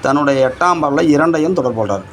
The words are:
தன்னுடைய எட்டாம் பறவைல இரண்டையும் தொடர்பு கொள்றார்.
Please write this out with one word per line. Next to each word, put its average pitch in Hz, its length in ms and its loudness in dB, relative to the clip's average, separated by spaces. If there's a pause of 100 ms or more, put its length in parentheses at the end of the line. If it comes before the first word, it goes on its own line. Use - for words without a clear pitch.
தன்னுடைய 139 340 0 (100)
எட்டாம் 170 340 0
பறவைல 143 200 0 (120)
இரண்டையும் 165 440 0
தொடர்பு 120 220 -2
கொள்றார். 98 320 -2